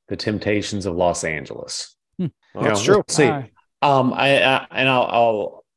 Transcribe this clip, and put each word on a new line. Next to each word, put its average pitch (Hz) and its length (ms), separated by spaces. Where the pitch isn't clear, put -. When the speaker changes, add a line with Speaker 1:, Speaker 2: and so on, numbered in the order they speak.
Speaker 1:
the 98 80
temptations 101 720
of 87 100
Los 87 280
Angeles. 73 720
Speaker 2:
Hmm. 180 80
Speaker 3:
Well, 120 100
Speaker 1:
You - 60
Speaker 3:
that's 101 100
Speaker 1:
know, 110 60
Speaker 3:
true. 202 100
Speaker 1:
we'll 196 120
see. 151 180
Speaker 2:
All 113 60
right. 135 200
Speaker 1:
Um, 135 320
I, 135 280
I, 131 280
and 131 180
I'll, 127 160
I'll, 110 600